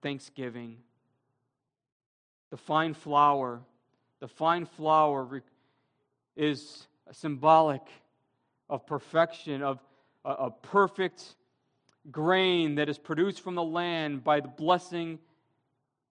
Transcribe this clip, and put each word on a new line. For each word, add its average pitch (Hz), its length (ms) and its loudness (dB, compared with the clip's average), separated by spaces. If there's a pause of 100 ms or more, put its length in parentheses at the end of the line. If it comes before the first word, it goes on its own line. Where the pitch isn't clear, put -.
thanksgiving. 123 760 -12 (1700)
The 135 60 -14
fine 156 360 -2
flour, 143 680 2 (600)
the 135 80 -14
fine 170 360 0
flour 156 600 2
re-, 127 160 -12 (960)
is 151 500 -4 (240)
symbolic 151 720 4 (880)
of 139 180 -8
perfection, 160 760 -4
of 139 180 -4 (440)
a, 139 60 -10
a 135 220 -4
perfect - 840 -2 (760)
grain 170 640 2
that 147 120 0
is 147 120 -6
produced 180 400 -2
from 180 160 -10
the 170 80 -2
land 160 600 -4
by 151 160 4
the 135 80 -8
blessing 165 720 -2 (920)